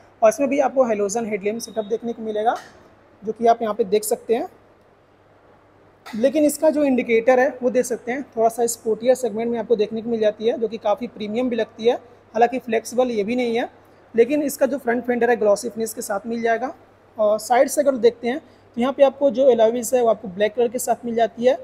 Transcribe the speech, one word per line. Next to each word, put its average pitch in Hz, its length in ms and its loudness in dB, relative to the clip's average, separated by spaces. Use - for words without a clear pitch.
और 220 80 8
इसमें 277 200 0
भी 277 120 0
आपको 262 240 2
हेलोजन 214 400 -2
हेडलैम्प 208 360 -4
सेटअप 220 240 -8
देखने 233 280 -6
को 233 80 -14
मिलेगा, 220 340 -2
जो 208 80 -6
कि 233 160 0
आप 233 140 4
यहाँ 214 120 -2
पे 220 120 -2
देख 208 180 0
सकते - 320 -2
हैं। 302 120 -4
लेकिन 269 380 0
इसका 294 260 2
जो 302 140 2
इंडिकेटर 240 560 2
है 254 80 2
वो 247 80 0
देख 247 160 0
सकते 226 260 -8
हैं, 277 160 -6
थोड़ा 226 220 0
सा 233 160 -2
स्पोर्टियर 233 500 0
सेगमेंट 233 360 -4
में 233 80 -4
आपको 226 160 0
देखने 208 260 -2
को 220 80 -8
मिल 233 100 -2
जाती 214 280 0
है, 254 120 0
जो 226 80 -2
कि 220 100 -10
काफ़ी 208 300 -2
प्रीमियम 214 420 -4
भी 233 60 -4
लगती 220 300 -4
है। 240 80 4
हालांकि 240 240 2
फ्लेक्सिबल 233 500 -2
ये 220 140 -2
भी 226 120 -4
नहीं 240 220 -2
है, 285 100 -2
लेकिन 254 280 2
इसका 277 220 -2
जो 269 120 -2
फ्रंट 247 260 -2
फेंडर 240 260 0
है 240 60 2
ग्लॉसी 208 340 0
फिनिश 226 240 -6
के 254 80 -10
साथ 208 260 -6
मिल 233 140 -6
जाएगा। 233 320 -2
और 214 220 2
साइड 247 300 2
से 320 120 0
अगर 269 160 2
देखते 226 300 2
हैं 262 120 -2
तो - 420 -10
यहाँ 269 120 0
पे 285 100 4
आपको 277 280 4
जो 262 180 4
एलॉय 226 220 6
व्हील्स 240 220 -4
है 247 80 2
वो 226 80 4
आपको 220 180 -2
ब्लैक 208 280 -2
कलर 240 120 2
के 240 120 -6
साथ 233 260 -4
मिल 233 100 -6
जाती 226 300 -2
है। 269 180 4